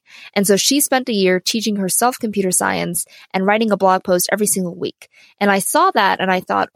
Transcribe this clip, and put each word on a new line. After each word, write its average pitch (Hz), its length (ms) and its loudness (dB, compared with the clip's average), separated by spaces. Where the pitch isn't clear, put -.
And 196 140 2
so 202 80 4
she 269 260 0
spent 262 280 -2
a 240 40 -2
year 185 260 2
teaching 214 380 -4
herself 220 420 -2
computer 202 320 -2
science 175 540 -2
and 190 120 0
writing 214 260 2
a 196 60 0
blog 185 260 2
post 180 280 0
every 208 160 0
single 180 280 -4
week. - 340 -10
And 202 120 2
I 196 80 4
saw 330 320 2
that 196 280 2
and 190 120 0
I 185 100 0
thought, 196 340 -2